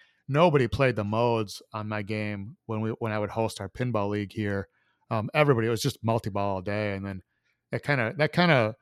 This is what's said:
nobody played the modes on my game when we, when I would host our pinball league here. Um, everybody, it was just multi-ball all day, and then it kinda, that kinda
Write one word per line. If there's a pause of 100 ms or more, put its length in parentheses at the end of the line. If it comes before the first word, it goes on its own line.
(260)
nobody
played
the
modes (120)
on
my
game
when
we,
when
I
would
host
our
pinball
league
here. (440)
Um,
everybody,
it
was
just
multi-ball
all
day,
and
then (500)
it
kinda,
that
kinda